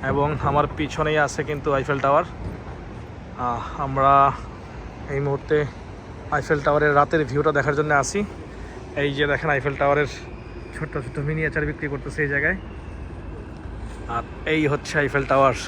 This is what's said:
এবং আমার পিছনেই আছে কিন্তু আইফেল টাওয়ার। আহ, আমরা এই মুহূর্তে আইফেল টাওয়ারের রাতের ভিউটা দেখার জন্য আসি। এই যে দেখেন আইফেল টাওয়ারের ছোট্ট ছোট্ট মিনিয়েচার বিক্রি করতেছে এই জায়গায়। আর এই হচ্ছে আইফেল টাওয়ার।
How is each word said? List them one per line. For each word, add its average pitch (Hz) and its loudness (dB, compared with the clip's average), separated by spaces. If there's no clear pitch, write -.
এবং 143 2
আমার 147 4
পিছনেই 156 0
আছে 143 -4
কিন্তু 143 -2
আইফেল 139 0
টাওয়ার। 147 6
আহ, - -8
আমরা 135 6
এই 139 0
মুহূর্তে 139 0
আইফেল 147 2
টাওয়ারের 151 6
রাতের 151 4
ভিউটা 147 2
দেখার 143 2
জন্য 151 0
আসি। 196 -2
এই 143 2
যে 147 4
দেখেন 147 0
আইফেল 135 -2
টাওয়ারের 143 4
ছোট্ট 151 -8
ছোট্ট - -8
মিনিয়েচার 156 0
বিক্রি 151 -6
করতেছে 139 -6
এই 139 0
জায়গায়। 156 2
আর 117 -2
এই 156 4
হচ্ছে - -4
আইফেল 139 2
টাওয়ার। 135 8